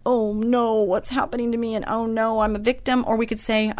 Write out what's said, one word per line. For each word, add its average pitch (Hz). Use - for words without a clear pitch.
"Oh 226
no, 226
what's 202
happening 240
to 233
me?" 226
And, 214
"Oh 226
no, 226
I'm 214
a -
victim." 254
Or 226
we 233
could 220
say, 214